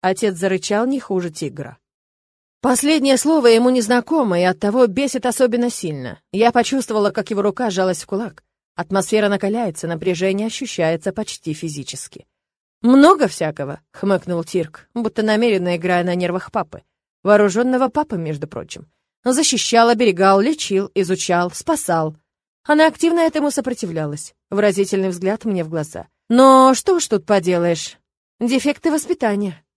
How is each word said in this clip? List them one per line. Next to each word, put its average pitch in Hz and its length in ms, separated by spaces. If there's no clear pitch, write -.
Отец 190 360
зарычал 190 500
не 269 120
хуже 185 320
тигра. 147 480
Последнее 269 560
слово 277 320
ему 233 220
незнакомо 240 720
и - 20
оттого 202 440
бесит 254 400
особенно 240 440
сильно. 139 500
Я 220 180
почувствовала, 226 600
как 196 200
его 202 120
рука 208 280
сжалась 185 320
в - 40
кулак. - 360
Атмосфера 196 540
накаляется, 202 580
напряжение 180 600
ощущается 170 680
почти - 400
физически. 147 760
"Много 277 460
всякого", 151 520
хмыкнул 180 500
Тирк, 165 520
будто 226 280
намеренно 214 540
играя 175 260
на 175 140
нервах 180 340
папы. - 320
Вооруженного 214 640
папы, 294 300
между 151 280
прочим. - 400
Защищал, 240 640
оберегал, 196 520
лечил, 202 540
изучал, 180 560
спасал. 165 680
Она 302 220
активно 330 340
этому 311 300
сопротивлялась. 165 840
Выразительный 196 580
взгляд 190 380
мне 185 180
в 156 60
глаза. 156 360
Но 262 460
что 370 220
уж 330 120
тут 190 160
поделаешь. 175 720
Дефекты 269 520
воспитания. 208 720